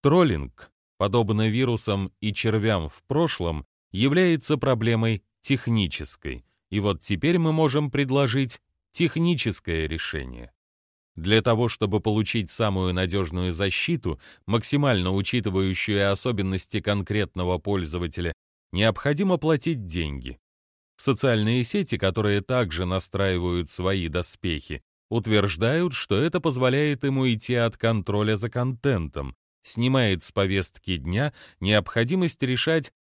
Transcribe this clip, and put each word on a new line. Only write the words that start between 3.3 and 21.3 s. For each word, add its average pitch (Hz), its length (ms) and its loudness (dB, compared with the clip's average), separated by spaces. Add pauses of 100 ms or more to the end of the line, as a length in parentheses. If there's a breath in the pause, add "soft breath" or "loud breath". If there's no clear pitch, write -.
является 147 640 2
проблемой 113 640 2 (200)
технической, 90 1040 -2 (240)
и 101 100 -2
вот 98 220 0
теперь 139 360 0
мы 160 140 2
можем 151 400 2
предложить 135 680 0 (300)
техническое 127 960 0
решение. 65 680 -8 (640)
Для 101 260 2
того, 117 280 2
чтобы 104 300 0
получить 107 500 0
самую 92 440 0
надёжную 90 600 0
защиту, 95 680 -2 (280 loud breath)
максимально 113 640 2
учитывающую 98 1000 0
особенности 98 680 -2
конкретного 92 800 -2
пользователя, 87 720 -4 (380)
необходимо 143 680 0
платить 151 480 -2
деньги. 71 540 -6 (580)
Социальные 120 680 2